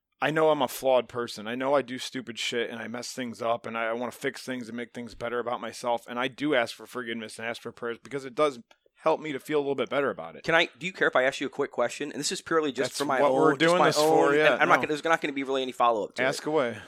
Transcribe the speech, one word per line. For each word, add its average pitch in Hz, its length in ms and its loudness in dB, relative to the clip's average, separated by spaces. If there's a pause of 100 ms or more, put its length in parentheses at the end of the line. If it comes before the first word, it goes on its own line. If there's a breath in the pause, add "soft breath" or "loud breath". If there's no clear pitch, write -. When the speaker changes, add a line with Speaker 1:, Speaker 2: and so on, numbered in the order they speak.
(220)
Speaker 1:
I 135 100 0
know 156 180 4
I'm 147 140 2
a 123 40 2
flawed 127 400 2
person. 117 400 -8
I 117 80 -6
know 131 200 0
I 139 60 4
do 127 160 -10
stupid 120 420 -10
shit 117 320 -4
and 117 100 -12
I 110 80 -10
mess 120 220 -10
things 120 300 -10
up 117 260 -2
and 113 100 -6
I, 113 80 -2
I 113 80 -2
wanna 120 180 -6
fix - 300 -8
things 127 260 -8
and 113 80 -12
make 120 160 -10
things 120 240 -14
better 120 240 -6
about 120 220 -4
myself. 117 480 -6
And 120 100 -8
I 131 80 0
do 139 280 -2
ask 117 200 2
for 110 120 -18
forgiveness 117 500 -8
and 113 100 -8
ask 117 140 -8
for 120 100 -12
prayers 117 320 -8
because 135 220 -10
it 127 80 -14
does 143 240 0 (460)
help 156 180 2
me 156 100 -6
to 131 80 -6
feel 151 200 0
a - 20 4
little 139 140 -2
bit 127 160 -4
better 135 180 0
about 82 260 -8
it. - 80 -16
Speaker 2:
Can 165 120 2
I, 170 140 4 (100)
do 151 80 -8
you 185 40 -6
care 151 160 2
if 160 80 2
I 131 100 6
ask 135 140 0
you 143 60 -2
a 127 60 -6
quick 143 180 -4
question? 123 420 -4
And - 80 -8
this - 120 -4
is 185 100 -6
purely 156 300 2
just 127 220 -2
Speaker 1:
That's - 40 -8
Speaker 2:
for 143 80 -2
my 135 160 2
Speaker 1:
what 143 80 6
Speaker 2:
own, 131 80 4
Speaker 1:
we're 156 140 6
Speaker 2:
just 135 80 -2
Speaker 1:
doing 165 180 6
Speaker 2:
my 156 120 6
Speaker 1:
this 143 60 2
for, 156 340 6
Speaker 2:
own, 143 60 4
Speaker 1:
yeah, 151 180 6
Speaker 2:
and 120 100 0
I'm 160 60 6
not 165 80 8
Speaker 1:
no. - 40 -2
Speaker 2:
gonna, 165 60 0
there's 147 160 -4
not 165 180 2
gonna 151 120 -4
be 139 100 -4
really 135 180 0
any 127 100 -4
follow-up 117 440 2
to 123 80 0
it. - 20 2
Speaker 1:
Ask 143 220 -2
away. 131 300 0 (100)